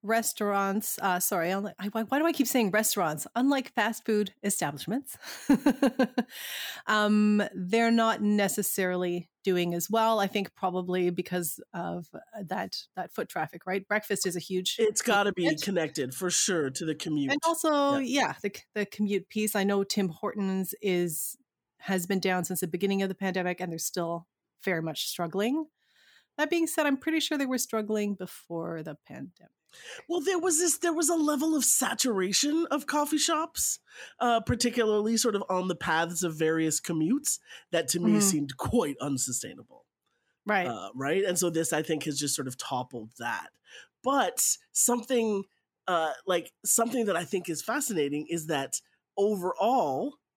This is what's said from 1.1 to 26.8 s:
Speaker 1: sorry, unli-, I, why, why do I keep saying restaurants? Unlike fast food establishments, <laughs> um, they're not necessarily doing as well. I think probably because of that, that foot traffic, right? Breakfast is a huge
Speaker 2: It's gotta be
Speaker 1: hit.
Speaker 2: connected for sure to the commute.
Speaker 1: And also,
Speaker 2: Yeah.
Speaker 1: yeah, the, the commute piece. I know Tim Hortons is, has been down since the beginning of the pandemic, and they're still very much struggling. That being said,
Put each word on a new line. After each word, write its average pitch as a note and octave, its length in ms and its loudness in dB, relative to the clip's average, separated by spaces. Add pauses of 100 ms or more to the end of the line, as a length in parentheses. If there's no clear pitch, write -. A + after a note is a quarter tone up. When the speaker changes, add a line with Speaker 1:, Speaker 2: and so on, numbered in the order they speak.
Speaker 1:
sorry, F3 300 0
unli-, G3 300 -2
I, G3 80 -6
why, A3 160 -2
why B3+ 160 0
do D#4+ 80 2
I E4+ 40 2
keep C4+ 140 2
saying A3+ 260 2
restaurants? F3+ 540 0 (100)
Unlike C4+ 380 2
fast A3 320 -2
food G#3 280 0 (100)
establishments, G3 760 -4 (880)
<laughs> - 800 -8
um, G#3 540 4 (140)
they're A3+ 360 2
not A3+ 300 4
necessarily F#3+ 1080 0 (140)
doing F3 300 2
as E3+ 160 -4
well. A3 300 4
I G3+ 80 2
think G3 260 -4
probably F3+ 560 0
because F3 500 -4 (140)
of F3 340 -6 (320)
that, F#3 440 -6 (120)
that F3 160 -8
foot - 180 -6
traffic, E3 360 -6
right? F#3+ 220 -4
Breakfast G#3 400 -2
is F3 80 -2
a F3+ 40 -2
huge F#3 380 -4
Speaker 2:
It's G#3+ 240 2
gotta G3+ 320 2
be F3+ 120 -2
Speaker 1:
hit. D#3 180 2
Speaker 2:
connected D#3 500 -2
for F3+ 160 -2
sure E3 400 2
to - 160 -8
the D#3 100 -2
commute. D3+ 360 -2
Speaker 1:
And C#4+ 120 0
also, D4 540 2
Speaker 2:
Yeah. - 20 0
Speaker 1:
yeah, B3+ 340 0 (100)
the, G3+ 120 -4 (200)
the G#3 100 0
commute G3+ 420 -2
piece. G#3+ 280 -2
I G3 80 2
know G3+ 200 2
Tim G3 260 0
Hortons F#3+ 720 -4
is, F3 520 -2 (440)
has F#3 260 -2
been F#3+ 140 0
down F3+ 260 0
since F#3 160 -4
the F3+ 60 -2
beginning G3 340 0
of F#3+ 80 0
the F#3+ 60 -6
pandemic, F3+ 440 -2
and F3+ 120 -4
they're E3 80 -6
still E3+ 480 -4 (360)
very E3+ 180 0
much D#3+ 260 -4
struggling. G#3+ 600 -2 (680)
That D4+ 120 0
being E4+ 160 2
said, D#4 220 0